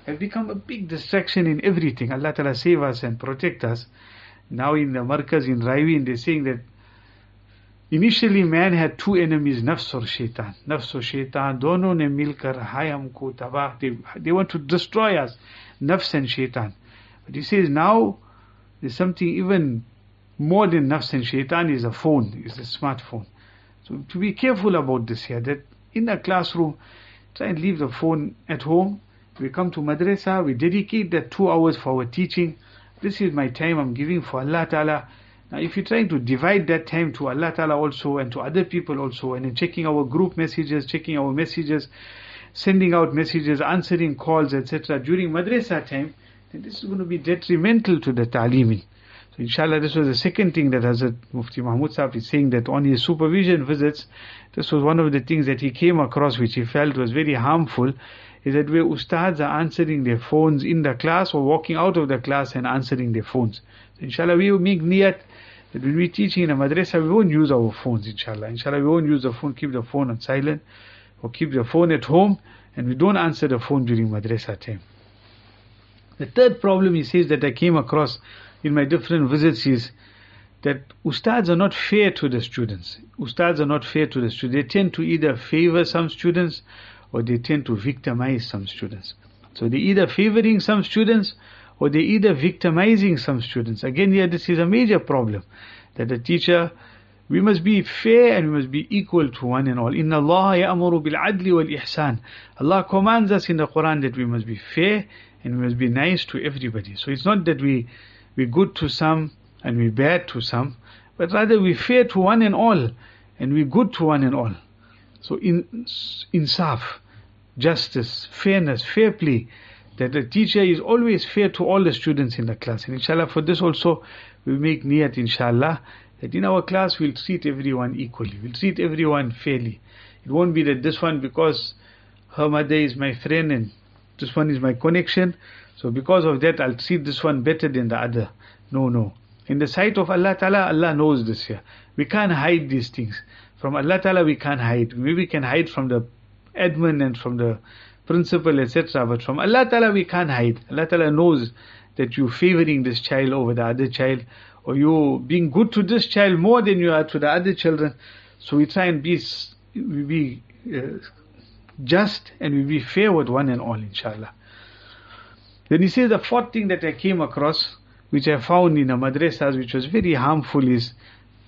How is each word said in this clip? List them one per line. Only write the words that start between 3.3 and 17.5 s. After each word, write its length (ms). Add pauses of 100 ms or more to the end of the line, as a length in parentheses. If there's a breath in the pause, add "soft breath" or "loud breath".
us. 220 (640 loud breath)
Now 260
in 180
the 80
markaz 460
in 140
Raiwind, 460
they're 100
saying 280
that 160 (1300 soft breath)
initially 540
man 280
had 260
two 180
enemies, 460
nafs 300
or 140
shaitan. 480 (120)
Nafs 280
or 80
shaitan, 560
dono 340
ne 140
milkar 520
hai 280
humko 480
tabah. 440
They, 200 (200)
they 140
want 180
to 80
destroy 580
us, 200 (460 loud breath)
nafs 320
and 160
shaitan. 440 (520 soft breath)
But 80
he 80
says 260